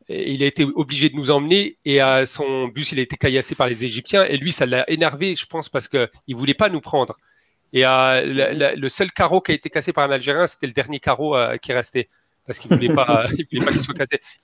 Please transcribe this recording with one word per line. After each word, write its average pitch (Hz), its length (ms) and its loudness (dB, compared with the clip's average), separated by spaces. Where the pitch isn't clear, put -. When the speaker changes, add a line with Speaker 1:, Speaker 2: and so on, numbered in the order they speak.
Speaker 1:
et - 240 -6
il 135 100 -2
a 139 40 2
été 143 180 2
obligé 143 440 -2
de 131 80 -2
nous 139 140 -2
emmener. 160 540 2
Et, 139 180 2
euh, 131 240 2
son 135 420 -4
bus, 139 240 -6
il 143 60 -2
a 131 40 0
été 127 140 -6
caillassé 135 380 0
par 127 140 0
les 117 160 -4
Égyptiens. 127 400 0
Et 143 120 -2
lui, 143 160 -4
ça 135 140 0
l'a 127 240 0
énervé, 160 460 0
je - 100 -10
pense, 160 220 -10
parce 131 200 -6
que 123 220 0
il 127 100 -8
voulait 135 180 0
pas 214 140 2
nous 175 120 -2
prendre. 131 360 -2
Et, 131 140 4
euh, - 20 6
la, 139 260 0
Speaker 2:
Mhm. 156 60 -4
Speaker 1:
la, 143 160 2
le 135 140 -4
seul 190 240 -2
carreau 185 280 2
qui 180 120 -4
a - 20 2
été 151 160 -8
cassé 160 220 -2
par 147 160 2
un - 40 0
Algérien, 143 340 0
c'était - 200 -8
le 123 60 -8
dernier 139 280 -4
carreau, 143 360 0
euh, 120 200 0
qui - 160 -6
restait. 123 360 -2
Parce - 120 -10
qu'il - 140 0
voulait 165 200 2
pas, 120 320 4
<laughs> 127 140 -4
il 160 140 -6
voulait 120 120 -2
pas 139 80 2
qu'il - 80 2
soit 131 140 -6
cassé. 139 260 -4